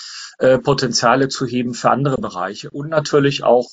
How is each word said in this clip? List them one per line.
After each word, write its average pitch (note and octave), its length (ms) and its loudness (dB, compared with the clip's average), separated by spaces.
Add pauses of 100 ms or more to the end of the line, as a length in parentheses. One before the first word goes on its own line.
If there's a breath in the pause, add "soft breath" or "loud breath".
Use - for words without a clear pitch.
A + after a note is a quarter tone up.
(380 loud breath)
äh, C3 200 4
Potenziale C3 680 2
zu C3+ 180 -6
heben A#2+ 300 -4
für A#2 160 0
andere C3 300 0
Bereiche G2+ 500 -8
und C#3+ 180 -10
natürlich D3 540 0
auch, A#2+ 300 2